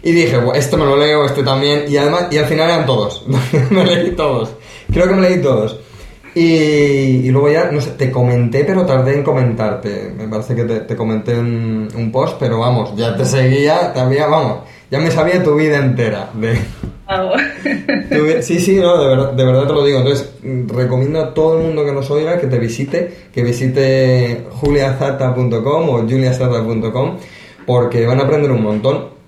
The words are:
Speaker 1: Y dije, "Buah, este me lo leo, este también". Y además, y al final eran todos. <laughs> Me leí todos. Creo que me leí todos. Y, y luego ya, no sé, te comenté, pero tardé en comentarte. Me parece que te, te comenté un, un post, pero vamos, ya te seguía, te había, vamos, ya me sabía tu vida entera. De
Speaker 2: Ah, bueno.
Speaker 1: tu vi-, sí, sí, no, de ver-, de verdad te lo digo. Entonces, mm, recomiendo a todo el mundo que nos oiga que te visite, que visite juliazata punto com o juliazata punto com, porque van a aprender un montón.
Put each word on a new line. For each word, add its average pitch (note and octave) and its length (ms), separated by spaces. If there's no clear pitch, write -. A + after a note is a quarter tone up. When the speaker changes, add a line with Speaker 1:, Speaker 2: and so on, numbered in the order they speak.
Speaker 1:
Y E3 100
dije, D#3+ 260
"Buah, A#2+ 180
este D3 200
me D#3 80
lo C#3 120
leo, D3 300
este C#3 180
también". C#3+ 440
Y C#3+ 80
además, D#3 360
y D3 60
al D3 80
final D#3+ 240
eran D#3 160
todos. G#2+ 380
<laughs> C#3 220
Me F#3 140
leí C4 320
todos. B2+ 340
Creo F3 140
que F#3+ 80
me F#3 140
leí F3 120
todos. A2+ 380
Y, E3+ 80
y B2+ 40
luego C#3+ 200
ya, E3 200
no D3 100
sé, - 120
te B2+ 180
comenté, B2 540
pero F#3 220
tardé C3+ 280
en C#3+ 80
comentarte. G#2+ 920
Me A2 120
parece G#2+ 280
que A#2 80
te, A2 160
te - 160
comenté A2 420
un, A2+ 560
un A#2 180
post, C#3 280
pero A2+ 180
vamos, A#2 380
ya A#2 200
te B2+ 80
seguía, C3+ 680
te C3 80
había, C3+ 260
vamos, C#3+ 340
ya C3 80
me E3 140
sabía E3+ 320
tu D3 100
vida D3+ 240
entera. A2+ 560
De A2+ 240
Speaker 2:
Ah, F#3+ 180
bueno. - 840
Speaker 1:
tu D3+ 160
vi-, D#3+ 180
sí, E3+ 180
sí, F#3+ 160
no, F3 260
de C3 140
ver-, C3 200
de C3 80
verdad C3 220
te - 60
lo C#3+ 120
digo. C#3 140
Entonces, C3+ 300
mm, B2+ 260
recomiendo B2+ 520
a - 140
todo D#3+ 240
el D#3+ 80
mundo D3+ 180
que C#3+ 80
nos C3+ 180
oiga D#3+ 300
que D3+ 80
te B2 100
visite, C3+ 540
que B2 120
visite B2+ 1080
juliazata C3+ 840
punto A#2 280
com D3+ 260
o A#2+ 140
juliazata B2+ 600
punto A2 280
com, B2+ 240
porque A#2+ 400
van B2+ 140
a C#3 40
aprender C#3+ 280
un A2 100
montón. G#2+ 440